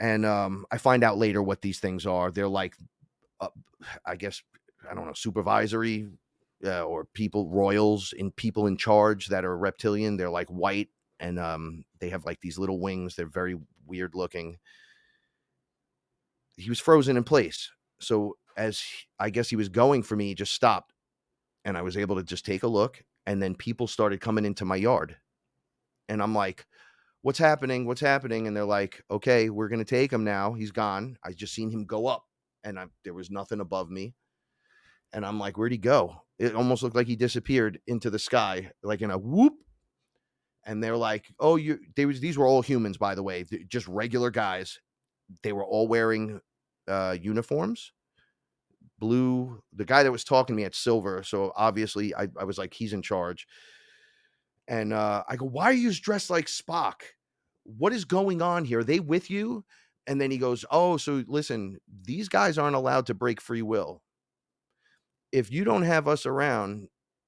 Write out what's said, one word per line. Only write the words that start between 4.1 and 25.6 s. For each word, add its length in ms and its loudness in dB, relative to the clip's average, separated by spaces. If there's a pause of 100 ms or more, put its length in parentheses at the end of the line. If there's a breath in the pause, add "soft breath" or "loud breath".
guess, 260 -10 (460)
I 60 -10
don't 120 -10
know, 80 -12
supervisory, 960 0 (540)
uh, 200 -2
or 220 -4
people, 420 -2
royals 680 4
and 160 -6
people 320 0
in 100 2
charge 520 6
that 160 0
are 120 -2
reptilian. 600 0
They're, 140 -2
like, 180 -4
white, 420 -2 (280)
and, 200 -6
um, 460 -8 (160)
they 100 -6
have, 140 -6
like, 160 -8
these 180 -10
little 220 -2
wings. 360 -4
They're 100 -6
very 300 -4 (300)
weird 280 -8
looking. 440 -6 (2000 soft breath)
He 120 -10
was 120 -2
frozen 360 6
in 80 2
place. 460 2 (300)
So 360 0 (200)
as 240 -4
he, 260 -12 (120)
I 120 -2
guess 180 -2
he 80 -2
was 120 0
going 340 6
for 140 -4
me, 120 -2
he 60 -6
just 180 -4
stopped, 400 2 (720)
and 120 -4
I 60 -4
was 140 -6
able 200 0
to 60 -2
just 220 -10
take 180 -2
a 60 0
look. 340 2 (240)
And 160 0
then 120 -2
people 320 -6
started 340 0
coming 240 0
into 200 -4
my 120 0
yard, 400 0 (920)